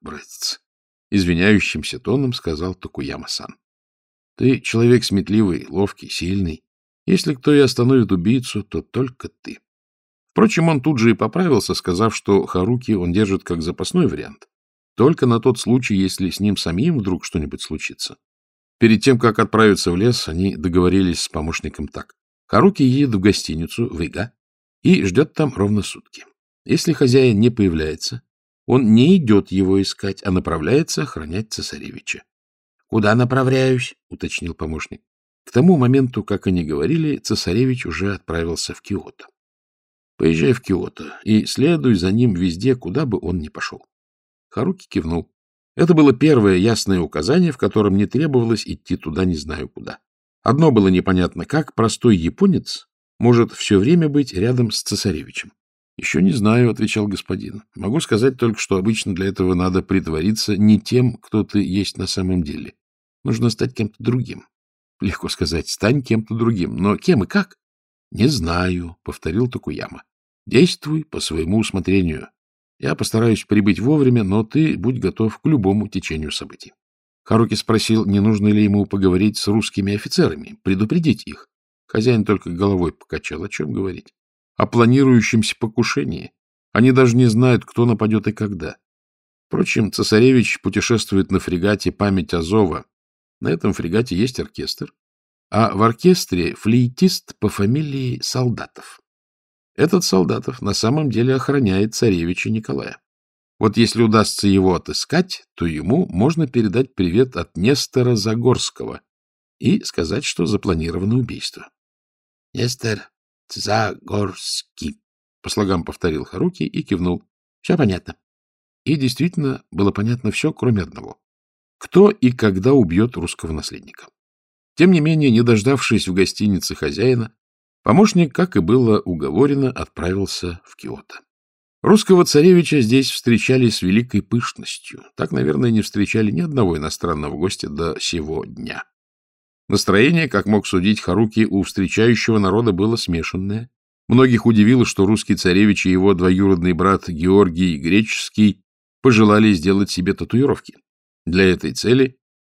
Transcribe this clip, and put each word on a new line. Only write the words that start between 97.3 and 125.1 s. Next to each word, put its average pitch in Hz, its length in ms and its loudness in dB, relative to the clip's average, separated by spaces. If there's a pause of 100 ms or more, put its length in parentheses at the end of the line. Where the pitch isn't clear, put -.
по 107 100 -2
фамилии 127 760 -4
Солдатов. - 800 -6 (720)
Этот 95 300 2
Солдатов 95 560 -2
на 101 140 -4
самом 143 360 -2
деле 120 240 0
охраняет 110 600 0
царевича 92 560 -2
Николая. 110 500 -8 (580)
Вот 107 180 0
если 110 260 2
удастся 107 440 2
его 95 280 4
отыскать, - 800 -4
то 82 120 -4
ему 82 400 -2
можно 151 400 0
передать 117 480 -2
привет 101 420 0
от 85 200 -8
Нестора 123 580 0
Загорского 113 840 -2 (580)
и - 240 0
сказать, 87 420 -6
что - 220 -4
запланировано 87 680 -2
убийство. - 540 -8 (840)
«Нестор 113 560 -6 (420)
Загорский», 101 1500 -6 (420)
по - 60 -12
слогам 95 360 -2
повторил 80 400 -6
Харуки 151 380 -6
и - 200 -6
кивнул. 90 420 -4 (380)
«Все 170 140 0
понятно». 104 400 -2 (680)
И 156 120 0
действительно 139 760 -2
было 98 200 0
понятно 110 400 -2
все, 156 220 -2
кроме 110 300 0
одного. - 380 -16 (580)
Кто 202 320 6
и 123 220 2
когда 107 420 0
убьет 107 420 2
русского 85 360 -8
наследника. - 560 -12 (680)
Тем 180 140 6
не 170 80 4
менее, 151 320 2